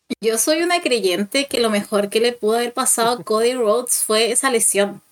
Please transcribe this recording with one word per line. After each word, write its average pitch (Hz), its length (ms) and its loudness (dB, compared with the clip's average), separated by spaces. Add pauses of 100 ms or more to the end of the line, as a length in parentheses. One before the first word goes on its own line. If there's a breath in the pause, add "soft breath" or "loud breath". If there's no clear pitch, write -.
(220)
Yo 226 160 0
soy 311 240 2
una 349 200 0
creyente 208 640 0
que - 120 -2
lo 226 100 2
mejor 202 400 0
que 220 100 -4
le 240 140 0
pudo 220 240 0
haber 240 160 -4
pasado 247 400 0
a 240 100 -8
Cody 226 300 0
Rhodes 240 520 0
fue 220 260 2
esa 269 200 0
lesión. 202 500 0 (100)